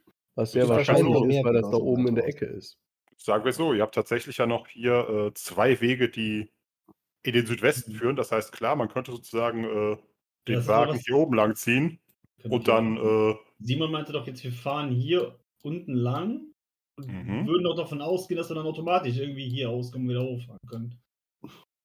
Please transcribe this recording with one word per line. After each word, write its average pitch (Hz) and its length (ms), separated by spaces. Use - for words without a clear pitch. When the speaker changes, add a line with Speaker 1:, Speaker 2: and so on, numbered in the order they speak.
Speaker 1:
Was 117 140
Speaker 2:
Das - 40
Speaker 1:
sehr - 100
Speaker 2:
ist 123 60
Speaker 1:
wahrscheinlich 135 360
Speaker 2:
wahrscheinlich 113 240
Speaker 1:
ist, 139 60
Speaker 3:
mehr 135 100
Speaker 1:
weil 120 80
das 113 120
Speaker 3:
aus 104 60
Speaker 1:
da 117 60
Speaker 3:
dem 113 100
Speaker 1:
oben 123 160
Speaker 3:
Wald 123 60
Speaker 1:
in 117 60
der 113 100
Speaker 3:
raus. 143 100
Speaker 1:
Ecke - 100
ist. - 320
Speaker 2:
Sagen 110 280
wir 127 80
so, 156 200
ihr 104 100
habt - 120
tatsächlich 117 420
ja 123 80
noch 117 220
hier, 120 420
äh, 104 240
zwei 117 480
Wege, 123 280
die 107 420
in 127 100
den 120 120
Südwesten 117 480
Speaker 4:
Mhm. 110 40
Speaker 2:
führen. 120 200
Das 120 140
heißt, 110 200
klar, 123 240
man 120 140
könnte 127 220
sozusagen, 117 520
äh, 107 340
den 120 80
Speaker 4:
Das 120 100
ist - 20
Speaker 2:
Wagen 117 240
Speaker 4:
sowas 120 140
Speaker 2:
hier 127 120
oben 151 180
lang 110 200
ziehen 139 440
Speaker 4:
Könnte 123 140
Speaker 2:
und 120 120
Speaker 4:
man 113 80
Speaker 2:
dann, 113 200
Speaker 4:
machen. 110 360
Speaker 2:
äh, 107 40
Speaker 4:
Simon 156 260
meinte 147 200
doch 135 160
jetzt, 127 160
wir 127 80
fahren 143 400
hier 151 480
unten 156 300
lang 139 600
und 139 100
Speaker 2:
Mhm. 104 400
Speaker 4:
würden 175 160
doch 165 140
davon 151 240
ausgehen, 175 360
dass 170 120
wir 165 60
dann 156 100
automatisch 160 520
irgendwie 139 300
hier 127 220
rauskommen 123 400
und 123 60
wieder 127 100
hochfahren 123 420
können. 117 320